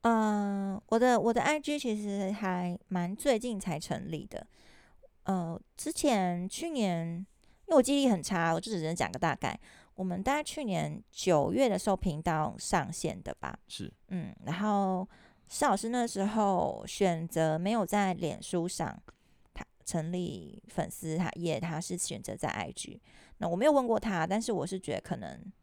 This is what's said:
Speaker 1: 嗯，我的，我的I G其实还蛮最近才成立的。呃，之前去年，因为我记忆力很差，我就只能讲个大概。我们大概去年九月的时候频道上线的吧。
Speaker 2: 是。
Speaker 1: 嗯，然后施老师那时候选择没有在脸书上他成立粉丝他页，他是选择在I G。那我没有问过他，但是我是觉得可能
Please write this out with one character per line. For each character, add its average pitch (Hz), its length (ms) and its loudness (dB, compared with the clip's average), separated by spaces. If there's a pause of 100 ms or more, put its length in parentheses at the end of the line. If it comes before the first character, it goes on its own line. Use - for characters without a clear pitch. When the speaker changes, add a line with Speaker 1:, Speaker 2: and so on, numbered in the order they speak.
Speaker 1:
嗯， 208 840 2
我 226 120 2
的， 247 200 6
我 233 140 2
的 226 80 2
I 302 180 2
G 294 200 -2
其 220 220 -2
实 202 300 -2
还 185 480 -2 (100)
蛮 180 260 -2
最 240 240 2
近 233 200 -4
才 165 200 -4
成 147 320 -6
立 156 160 -8
的。 - 200 -12 (800)
呃， 170 360 -2 (160)
之 - 160 -6
前 185 560 0
去 330 220 -8
年， 170 460 -2 (500)
因 - 20 -18
为 330 80 6
我 262 60 10
记 285 180 4
忆 269 40 2
力 254 80 6
很 170 100 0
差， 165 300 0
我 165 80 0
就 226 100 -8
只 190 120 -2
能 156 120 -2
讲 123 160 -2
个 - 80 -8
大 160 160 0
概。 - 240 -6 (380)
我 190 80 -6
们 185 180 -4
大 262 120 2
概 302 100 -2
去 302 200 -8
年 160 460 -2
九 156 420 2
月 254 160 4
的 202 100 0
时 - 100 -2
候 190 80 2
频 156 240 -2
道 156 380 -2
上 160 340 -2
线 - 300 -6
的 - 180 -8
吧。 - 260 -8
Speaker 2:
是。 - 260 -10 (160)
Speaker 1:
嗯， 170 240 -6 (120)
然 170 160 -6
后 196 480 0 (400)
施 - 160 -2
老 220 120 4
师 226 120 -4
那 240 180 0
时 196 180 -4
候 196 640 2
选 170 400 0
择 160 320 2
没 185 120 -2
有 226 140 2
在 196 280 0
脸 170 300 -4
书 170 260 -2
上 - 280 -6 (580)
他 - 100 -10 (200)
成 165 280 -4
立 160 560 -8
粉 160 220 -4
丝 160 260 -6
他 170 200 0
页， 170 220 -2
他 165 220 -4
是 175 160 -6
选 135 260 -6
择 - 140 -8
在 - 140 -4
I 95 200 -6
G。 - 300 -14 (380)
那 180 100 0
我 170 80 12
没 214 80 4
有 302 80 12
问 269 140 6
过 226 120 6
他， 180 280 2
但 196 140 2
是 226 120 0
我 156 140 0
是 190 120 -4
觉 147 160 -4
得 - 60 -2
可 - 160 -4
能 80 240 -10 (220)